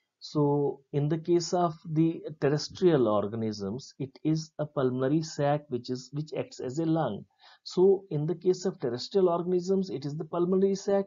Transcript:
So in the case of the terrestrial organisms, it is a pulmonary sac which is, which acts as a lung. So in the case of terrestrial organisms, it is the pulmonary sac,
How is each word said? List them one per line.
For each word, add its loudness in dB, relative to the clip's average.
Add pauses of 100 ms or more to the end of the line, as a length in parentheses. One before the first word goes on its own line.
(200)
So 0 (120)
in 0
the 0
case 0
of 0
the 0 (180)
terrestrial 2
organisms, -2
it -8
is -2
a -2
pulmonary 0
sac -2
which -6
is, -8
which -8
acts -8
as -6
a -2
lung. -2 (400)
So 4
in -2
the -2
case 0
of -2
terrestrial 0
organisms, 0
it -8
is -4
the -6
pulmonary 2
sac, 0